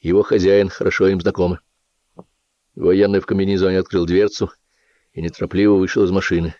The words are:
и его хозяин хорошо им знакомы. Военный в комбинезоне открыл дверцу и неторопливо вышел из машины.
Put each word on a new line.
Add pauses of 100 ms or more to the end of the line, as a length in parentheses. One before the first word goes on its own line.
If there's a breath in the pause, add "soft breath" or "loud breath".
и
его
хозяин
хорошо
им
знакомы. (1120)
Военный
в
комбинезоне
открыл
дверцу (600)
и
неторопливо
вышел
из
машины.